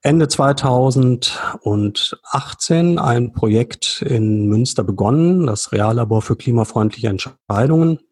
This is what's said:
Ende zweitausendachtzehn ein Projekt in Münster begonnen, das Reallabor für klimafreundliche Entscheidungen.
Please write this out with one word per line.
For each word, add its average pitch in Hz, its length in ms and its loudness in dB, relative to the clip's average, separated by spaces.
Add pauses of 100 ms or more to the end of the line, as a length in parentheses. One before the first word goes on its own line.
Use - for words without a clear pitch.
Ende 151 260 2
zweitausendachtzehn 131 2750 0
ein 120 340 0
Projekt - 680 -2
in 107 460 0
Münster 110 360 0
begonnen, 147 640 2
das 107 260 -4
Reallabor 110 480 0
für 117 160 -2
klimafreundliche 113 720 -2
Entscheidungen. 143 920 0 (120)